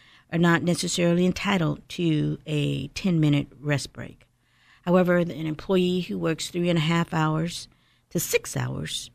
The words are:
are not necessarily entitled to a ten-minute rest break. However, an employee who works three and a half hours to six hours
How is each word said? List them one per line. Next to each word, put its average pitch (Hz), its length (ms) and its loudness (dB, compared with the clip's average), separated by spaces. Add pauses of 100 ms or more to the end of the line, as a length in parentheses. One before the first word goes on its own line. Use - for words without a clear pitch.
(300)
are 170 80 0
not 170 240 4
necessarily 175 640 0
entitled 180 640 0
to 151 560 -2
a 143 440 -4
ten-minute 151 580 2 (120)
rest 143 360 -4
break. - 320 -16 (560)
However, 175 340 4
an 170 140 2
employee 180 680 0
who 190 180 -6
works 165 320 -4
three 175 180 -2
and 170 100 2
a 156 40 2
half 170 320 0
hours 156 520 -2 (440)
to 175 100 -4
six - 360 -2
hours 135 580 -6